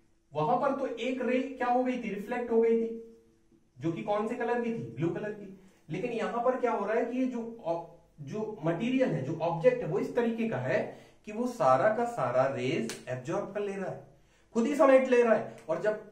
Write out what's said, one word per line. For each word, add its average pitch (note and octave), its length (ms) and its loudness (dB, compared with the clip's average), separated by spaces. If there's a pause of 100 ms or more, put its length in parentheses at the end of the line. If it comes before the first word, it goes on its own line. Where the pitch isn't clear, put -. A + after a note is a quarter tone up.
(340)
वहां G#3 240 2
पर C#4 180 2
तो - 120 -4
एक B3+ 340 -4
रे B3+ 180 2
क्या - 280 -4
हो B3 160 4
गई B3 140 -2
थी? G3 160 -6
रिफ्लेक्ट A#3 380 -6
हो A3+ 100 4
गई A3+ 220 4
थी, - 340 -8 (640)
जो D#3+ 120 -2
कि - 120 -4
कौन G#3+ 240 0
से B3 80 -4
कलर A#3 260 -2
की A3+ 120 -2
थी? - 40 -6
ब्लू E3 320 -2
कलर G#3 220 -6
की। G3+ 280 -14 (300)
लेकिन F#3 220 -4
यहां A3+ 320 -2
पर B3+ 160 2
क्या A#3 120 2
हो G3+ 140 -2
रहा A3 120 0
है B3 80 0
कि B3 120 -4
ये C4 80 2
जो A3+ 380 -6
ऑब-, - 600 -8
जो G#3+ 400 -6
मटेरियल A#3+ 440 0
है, D#3 140 -2
जो D#3 180 -6
ऑब्जेक्ट E3+ 360 2
है, - 100 -4
वो F#3 120 -2
इस - 160 -4
तरीके A3+ 340 0
का - 80 -4
है - 400 -2 (280)
कि G#3+ 60 -14
वो A#3 160 -4
सारा F3+ 480 4
का A#3+ 100 0
सारा B2+ 400 0
रेज B2 600 -2
एब्जॉर्ब E3 460 -6
कर G#3 80 -4
ले G3+ 120 -4
रहा F#3 180 -6
है, - 160 -14 (460)
खुद A#3 140 2
ही C#4+ 80 0
समेट C4+ 320 8
ले A#3+ 160 6
रहा A3+ 100 8
है। - 220 0 (140)
और E3 120 -2
जब G#3+ 300 -2